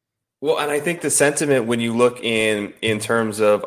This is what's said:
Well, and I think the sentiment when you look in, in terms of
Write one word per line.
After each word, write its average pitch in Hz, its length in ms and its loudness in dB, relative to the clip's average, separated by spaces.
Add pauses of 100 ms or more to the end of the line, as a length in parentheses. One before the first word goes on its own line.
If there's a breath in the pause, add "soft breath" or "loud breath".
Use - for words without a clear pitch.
(400)
Well, 151 180 0
and 147 140 -2
I 147 80 -2
think 165 220 -4
the 147 80 -2
sentiment 143 560 2
when 120 120 0
you 117 180 -2
look 120 240 2
in, 110 640 -2
in 110 160 0
terms 110 400 -2
of 104 280 4